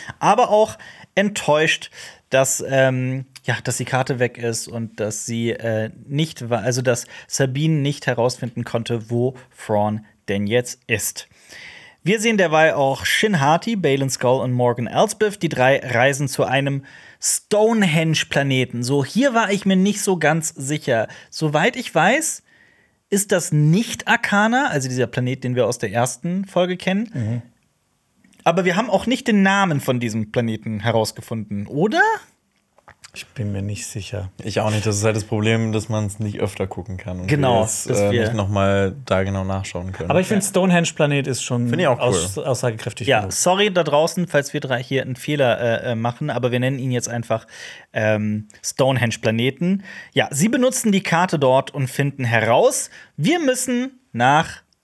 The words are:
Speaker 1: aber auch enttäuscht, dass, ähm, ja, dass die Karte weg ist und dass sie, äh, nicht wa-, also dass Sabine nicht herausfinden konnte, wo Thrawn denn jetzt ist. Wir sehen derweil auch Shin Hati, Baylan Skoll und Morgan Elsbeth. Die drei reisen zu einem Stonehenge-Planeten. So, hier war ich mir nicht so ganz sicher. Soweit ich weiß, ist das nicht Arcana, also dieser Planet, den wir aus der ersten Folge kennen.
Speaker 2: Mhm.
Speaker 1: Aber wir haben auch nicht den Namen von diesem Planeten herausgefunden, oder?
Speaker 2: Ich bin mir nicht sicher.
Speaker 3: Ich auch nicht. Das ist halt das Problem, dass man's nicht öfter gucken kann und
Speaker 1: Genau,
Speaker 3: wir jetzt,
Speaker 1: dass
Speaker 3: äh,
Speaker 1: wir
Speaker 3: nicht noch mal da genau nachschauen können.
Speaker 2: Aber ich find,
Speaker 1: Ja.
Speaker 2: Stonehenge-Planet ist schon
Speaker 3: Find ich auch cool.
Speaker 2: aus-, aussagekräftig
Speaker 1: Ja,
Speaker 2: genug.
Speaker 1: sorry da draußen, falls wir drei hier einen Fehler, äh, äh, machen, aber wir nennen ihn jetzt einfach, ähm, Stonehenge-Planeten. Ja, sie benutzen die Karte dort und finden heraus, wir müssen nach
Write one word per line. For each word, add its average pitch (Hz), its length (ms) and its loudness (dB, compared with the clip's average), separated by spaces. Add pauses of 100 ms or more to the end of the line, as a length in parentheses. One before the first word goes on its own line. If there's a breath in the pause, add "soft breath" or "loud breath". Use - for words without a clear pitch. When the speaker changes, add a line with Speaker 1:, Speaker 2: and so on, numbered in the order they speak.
(200 loud breath)
Speaker 1:
aber 202 300 4
auch 214 280 2 (360 loud breath)
enttäuscht, 160 760 0 (380 loud breath)
dass, 135 380 2
ähm, 131 580 2 (200)
ja, 120 180 -2
dass 127 140 -4
die 123 80 -4
Karte 131 340 -2
weg 123 180 0
ist 117 300 -6
und 113 320 -10
dass 107 260 -4
sie, 117 260 -2
äh, 110 400 -4 (160)
nicht 143 420 -4
wa-, 117 100 0
also 123 220 0
dass 123 240 0 (220 loud breath)
Sabine 143 480 0
nicht 139 320 -2
herausfinden 120 580 -2
konnte, 113 440 -4
wo 123 260 0 (300 loud breath)
Thrawn 107 380 0 (240 soft breath)
denn 101 180 -2
jetzt 120 420 -2
ist. - 420 -4 (720 loud breath)
Wir 208 160 2
sehen 220 180 2
derweil 156 360 6
auch 135 320 0
Shin 208 340 2
Hati, 165 360 2
Baylan 135 360 2
Skoll 127 320 2
und 127 80 -2
Morgan 120 340 0
Elsbeth. 208 560 0
Die 170 80 -2
drei 135 300 4
reisen 131 480 0
zu 135 160 -2
einem 139 400 0 (360 loud breath)
Stonehenge-Planeten. 160 1600 0
So, 139 200 0
hier 240 300 0
war 220 180 2
ich 202 140 0
mir 190 100 4
nicht 196 260 2
so 190 160 2
ganz 156 320 0
sicher. 135 580 -2 (240 loud breath)
Soweit 156 440 0
ich 254 200 -10
weiß, 226 480 2 (680 soft breath)
ist 202 220 0
das 180 200 0
nicht 156 560 2
Arcana, 226 640 2
also 131 180 -2
dieser 127 200 0
Planet, 127 360 -4
den 123 120 -2
wir 120 100 2
aus 117 140 -2
der 104 120 -4
ersten 170 540 -2
Folge 180 320 0
kennen. 196 360 -2
Speaker 2:
Mhm. 117 280 -4 (1000)
Speaker 1:
Aber 170 220 2
wir 180 100 0
haben 226 160 0
auch 190 160 0
nicht 240 200 -2
den 208 140 4
Namen 190 400 2
von 127 180 0
diesem 110 320 -4
Planeten 110 500 -2
herausgefunden, 110 840 -2
oder? 208 360 0 (1160)
Speaker 2:
Ich - 100 -16
bin 104 260 -6
mir 98 80 -4
nicht 101 260 -8
sicher. 95 420 -10 (140)
Speaker 3:
Ich 107 160 -2
auch 107 120 0
nicht. 107 140 0
Das 104 120 0
ist 101 80 0
halt 110 100 4
das 107 80 -2
Problem, 113 480 0
dass 107 160 -2
man's 107 320 -4
nicht 104 220 -4
öfter 98 260 -4
gucken 95 300 -10
kann 92 240 -8
und 92 60 -8
Speaker 1:
Genau, 127 320 2
Speaker 3:
wir - 20 2
jetzt, - 280 -4
Speaker 1:
dass 123 120 2
Speaker 3:
äh, 101 100 2
Speaker 1:
wir 120 120 2
Speaker 3:
nicht 107 100 0
noch 101 160 0
mal 98 440 2 (120)
da 95 180 2
genau 95 220 -2
nachschauen 95 480 -6
können. - 180 -8
Speaker 2:
Aber 156 80 4
ich 185 80 0
find, 202 160 0
Speaker 1:
Ja. - 60 -2
Speaker 2:
Stonehenge-Planet 165 760 2
ist 131 160 -4
schon 120 280 -2
Speaker 3:
Find 156 120 0
ich 165 60 4
auch 123 120 4
cool. 120 80 -2
Speaker 2:
aus-, 92 300 0
aussagekräftig 117 680 -4
Speaker 1:
Ja, 117 140 4
Speaker 2:
genug. 98 100 -6
Speaker 1:
sorry 196 400 2
da 175 140 2
draußen, 160 420 0
falls - 260 -2
wir 147 60 -2
drei 131 240 -4
hier 131 180 -2
einen 127 140 -6
Fehler, 139 460 0 (240)
äh, 123 80 -2
äh, - 20 -2
machen, 120 340 -4
aber 120 220 -2
wir 123 80 0
nennen 131 180 0
ihn 127 140 -4
jetzt 123 160 -2
einfach, 117 400 -4 (460 loud breath)
ähm, 107 560 0 (120)
Stonehenge-Planeten. 131 1200 0 (280 loud breath)
Ja, 113 200 0
sie 147 180 2
benutzen 247 420 0
die 190 100 2
Karte 170 380 0
dort 131 340 2
und 135 140 -4
finden 139 380 -4
heraus, 117 640 2 (260 loud breath)
wir 269 240 2
müssen 254 520 -2 (200)
nach 139 500 2 (220)